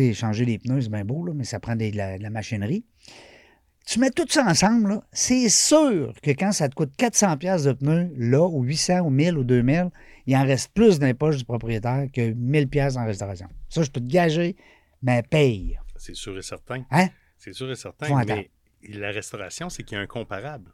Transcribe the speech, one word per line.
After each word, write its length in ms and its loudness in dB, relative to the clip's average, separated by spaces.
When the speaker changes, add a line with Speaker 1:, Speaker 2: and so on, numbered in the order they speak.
Speaker 1:
sais, 60 0
changer 300 -2
les 140 0
pneus, 240 -2
c'est 80 -4
bien 140 -4
beau, 220 -6
là, 80 -6
mais 100 -6
ça 140 -8
prend 160 -6
des, 160 -2
de 60 -6
la, 220 -4
de 40 -12
la 80 -10
machinerie. 540 -4
Tu 140 -4
mets 120 4
tout 180 -2
ça 180 2
ensemble, 440 4
là, 120 -2
c'est 360 2
sûr 760 4
que 80 2
quand 220 0
ça 160 0
te 60 -8
coûte 220 -2
quatre 200 0
cents 200 2
piastres 320 0
de 40 4
pneus, 440 0
là, 300 4
ou 160 0
huit 140 -2
cents, 240 2
ou 100 2
mille, 260 4
ou 80 0
deux 180 4
mille, 280 2
il 100 4
en 80 4
reste 280 0
plus 260 6
dans 80 2
les 80 2
poches 220 0
du 80 -6
propriétaire 680 -4
que 200 -2
mille 360 0
piastres 320 0
en 60 -4
restauration. 420 -6
Ça, 140 0
je 80 -2
peux 100 -6
te 60 -6
gager, 500 0
mais 200 2
paye. 560 0
Speaker 2:
C'est 180 -16
sûr 240 -12
et 40 -10
certain. 500 -12
Speaker 1:
Hein? 160 4
Speaker 2:
C'est 160 -20
sûr 180 -10
et 60 -8
certain, 300 -12
Speaker 1:
Faut 80 0
entendre. 220 0
Speaker 2:
mais 140 -10
la 220 -10
restauration, 580 -10
c'est 140 -12
qu'il 140 -12
y 40 -4
a 20 -4
un 40 -8
comparable. 680 -12